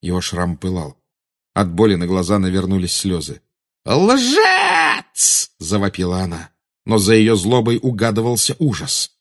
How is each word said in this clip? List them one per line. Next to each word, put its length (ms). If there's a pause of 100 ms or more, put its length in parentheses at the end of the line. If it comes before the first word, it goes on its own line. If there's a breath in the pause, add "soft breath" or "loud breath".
Его 200
шрам 360
пылал. 400 (560)
От 180
боли 240
на 120
глаза 320
навернулись 560
слёзы. 460 (440)
Лжец! 1700
завопила 600
она, 300 (360)
но 120
за 160
её 220
злобой 460
угадывался 800
ужас. 600